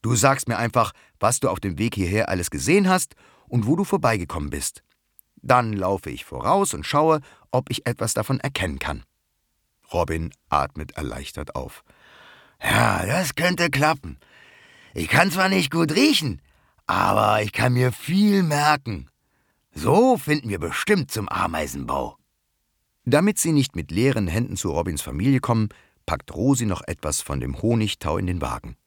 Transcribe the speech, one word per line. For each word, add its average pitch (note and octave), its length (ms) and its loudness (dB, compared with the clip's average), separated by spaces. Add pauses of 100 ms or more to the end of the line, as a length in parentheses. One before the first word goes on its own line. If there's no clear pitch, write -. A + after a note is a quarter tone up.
Du A#2+ 140 0
sagst C3+ 320 2
mir A#2+ 100 -2
einfach, A2+ 360 0 (260)
was A2+ 200 2
du G2+ 100 0
auf F#2 100 -4
dem F#2 180 -4
Weg A2+ 180 -2
hierher G2 340 0
alles F2+ 200 -2
gesehen E3 400 2
hast - 260 0 (320)
und A2 200 0
wo D3 80 4
du F#3 80 0
vorbeigekommen F2 680 -2
bist. C#2+ 320 -8 (640)
Dann A#2+ 300 2
laufe F#2+ 360 -2
ich A#1+ 160 -12
voraus D3+ 480 0
und - 120 -8
schaue, D#3 360 2 (300)
ob C3 180 0
ich - 160 -6
etwas A2+ 300 -2
davon A#2 240 0
erkennen F#2 400 -4
kann.“ C2 240 -6 (920)
Robin E2 380 0 (180)
atmet C#2+ 440 -2
erleichtert C#2 600 -10
auf. C2 280 -10 (760)
„Ja, G#2 440 2
das D3+ 300 -2
könnte E3+ 340 0
klappen. C#3 480 0 (760)
Ich E2 160 -6
kann F3 220 4
zwar F#3+ 180 2
nicht F#3 200 0
gut E3 240 0
riechen, F3+ 480 2 (460)
aber G#2 560 2
ich G2+ 80 -6
kann B2 220 0
mir B2+ 180 2
viel G3 520 2
merken. D3 680 0 (680)
So F#3 420 4
finden D3 320 -2
wir F#2+ 100 -4
bestimmt A#2+ 520 -2
zum G#2+ 180 -6
Ameisenbau.“ C#2+ 880 -4 (880)
Damit D#3+ 320 4
sie E3 140 0
nicht C#3+ 240 2
mit D2+ 160 -6
leeren A2 360 2
Händen F2+ 300 -2
zu F2+ 140 -4
Robins D#2+ 320 -2
Familie G#2+ 360 2
kommen, A2+ 300 0 (380)
packt - 260 -6
Rosi B2 320 2
noch F#2 220 -2
etwas D2 340 -6
von C#2+ 180 -4
dem C#2 220 -6
Honigtau G#2+ 560 0
in G2 80 -2
den F2+ 160 -2
Wagen. A#1 340 -8 (120)